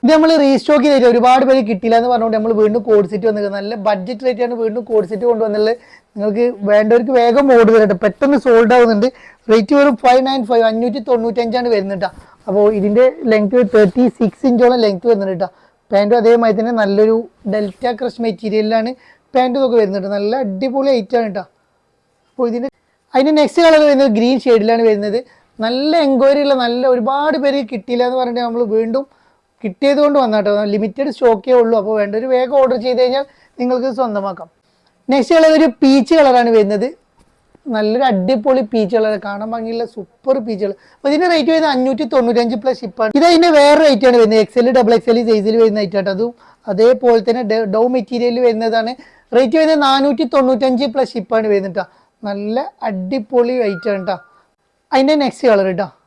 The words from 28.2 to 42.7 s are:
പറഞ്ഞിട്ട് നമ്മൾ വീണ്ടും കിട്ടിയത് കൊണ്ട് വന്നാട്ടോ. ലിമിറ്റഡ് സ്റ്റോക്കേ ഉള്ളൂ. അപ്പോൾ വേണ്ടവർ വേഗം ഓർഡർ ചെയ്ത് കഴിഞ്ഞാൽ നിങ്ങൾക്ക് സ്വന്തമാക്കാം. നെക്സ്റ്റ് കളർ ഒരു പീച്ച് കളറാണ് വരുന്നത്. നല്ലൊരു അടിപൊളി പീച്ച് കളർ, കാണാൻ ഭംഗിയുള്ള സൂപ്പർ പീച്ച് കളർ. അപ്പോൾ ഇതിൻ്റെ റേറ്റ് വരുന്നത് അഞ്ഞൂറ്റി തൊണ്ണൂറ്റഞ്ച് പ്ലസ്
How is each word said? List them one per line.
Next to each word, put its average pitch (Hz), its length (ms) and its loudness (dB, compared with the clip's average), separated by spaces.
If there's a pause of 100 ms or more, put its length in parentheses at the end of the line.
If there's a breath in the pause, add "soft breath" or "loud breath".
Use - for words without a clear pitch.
പറഞ്ഞിട്ട് 247 260 -4
നമ്മൾ 233 160 -4 (120)
വീണ്ടും 226 300 -2 (580)
കിട്ടിയത് 277 400 -2
കൊണ്ട് 294 200 2
വന്നാട്ടോ. 214 280 -2 (220)
ലിമിറ്റഡ് 220 400 -4
സ്റ്റോക്കേ 233 480 0
ഉള്ളൂ. 226 180 0
അപ്പോൾ 208 200 -4
വേണ്ടവർ 208 260 -4 (100)
വേഗം 254 240 -2
ഓർഡർ 254 240 0
ചെയ്ത് 254 180 -2
കഴിഞ്ഞാൽ 254 220 -2 (360 soft breath)
നിങ്ങൾക്ക് 254 300 -2 (100)
സ്വന്തമാക്കാം. 196 480 -6 (640)
നെക്സ്റ്റ് 269 240 0
കളർ 320 220 6
ഒരു 311 100 4 (140)
പീച്ച് 269 360 2
കളറാണ് 247 380 4
വരുന്നത്. 214 320 0 (880)
നല്ലൊരു 220 340 -2
അടിപൊളി 226 520 0 (120)
പീച്ച് 220 240 -2
കളർ, 214 160 0 (120)
കാണാൻ 202 280 -10
ഭംഗിയുള്ള 226 320 -8 (100)
സൂപ്പർ 262 400 -4 (100)
പീച്ച് 208 200 -6
കളർ. 196 100 -6 (220 soft breath)
അപ്പോൾ 277 140 -4
ഇതിൻ്റെ 339 220 0
റേറ്റ് 311 200 0
വരുന്നത് 311 220 0
അഞ്ഞൂറ്റി 254 380 -2
തൊണ്ണൂറ്റഞ്ച് 240 500 0
പ്ലസ് 262 200 -4